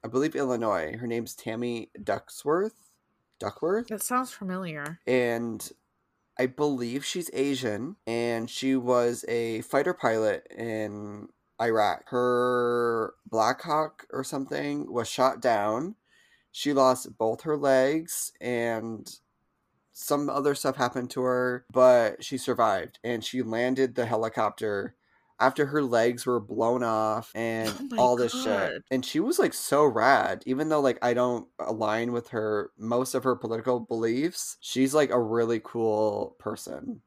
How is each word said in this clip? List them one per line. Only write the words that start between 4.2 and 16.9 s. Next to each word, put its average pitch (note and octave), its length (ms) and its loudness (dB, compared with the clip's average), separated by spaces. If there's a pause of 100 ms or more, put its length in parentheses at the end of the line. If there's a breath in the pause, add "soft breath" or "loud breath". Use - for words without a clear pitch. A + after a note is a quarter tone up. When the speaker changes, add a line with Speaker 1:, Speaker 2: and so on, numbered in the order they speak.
Speaker 2:
familiar. E3+ 720 -8
Speaker 1:
And A#2 640 0 (720)
I C3 80 2
believe C3 580 -2
she's F3 280 -6
Asian, C3 640 -2 (100)
and A#2 420 -2
she C3 280 -2
was A#2+ 500 2
a A#2 340 -2
fighter C#3+ 320 0
pilot A2 540 2 (100)
in G#2 680 -6 (340)
Iraq. A2 480 2
Her A#2+ 1040 2 (160)
Black A2 320 2
Hawk D#3 500 -2
or C3+ 120 -4
something C#3+ 680 -4
was A2+ 160 -2
shot - 340 2
down. A#2 540 2 (560 soft breath)
She - 220 -2
lost C3 440 4